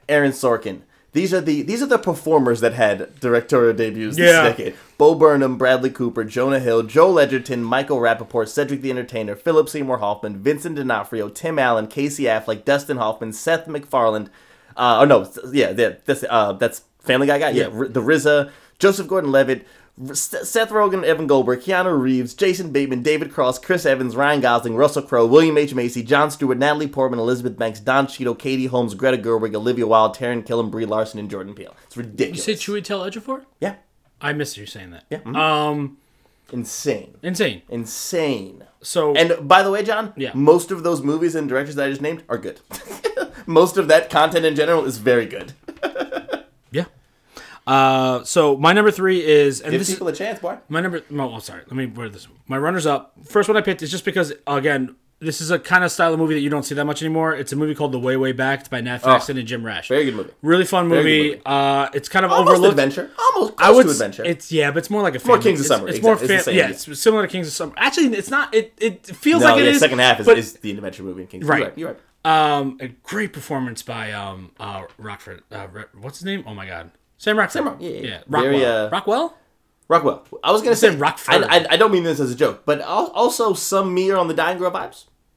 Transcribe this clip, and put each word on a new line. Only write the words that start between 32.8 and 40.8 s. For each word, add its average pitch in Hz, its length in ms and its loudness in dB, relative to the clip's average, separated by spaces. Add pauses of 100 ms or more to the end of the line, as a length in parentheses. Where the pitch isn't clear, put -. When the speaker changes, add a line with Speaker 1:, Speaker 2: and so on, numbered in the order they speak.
Speaker 2:
Ejiofor? 262 340 -12 (160)
Speaker 1:
Yeah. 196 140 -6 (480)
Speaker 2:
I 143 100 -4
missed 147 240 -6
you 104 100 -18
saying 92 260 -18
that. 87 180 -20
Speaker 1:
Yeah. 151 80 -8
Mm-hmm. 120 180 -12
Speaker 2:
Um, 151 600 -2 (540)
Speaker 1:
Insane. 120 720 -6
Speaker 2:
Insane. 170 460 -4
Speaker 1:
Insane. 117 960 -6 (180)
Speaker 2:
So 151 340 -2
Speaker 1:
And 165 320 2
by 185 160 6
the 196 80 0
way, 208 100 -2
John, 214 340 -4
Speaker 2:
Yeah. 131 160 -8
Speaker 1:
most 156 380 4
of 175 140 -6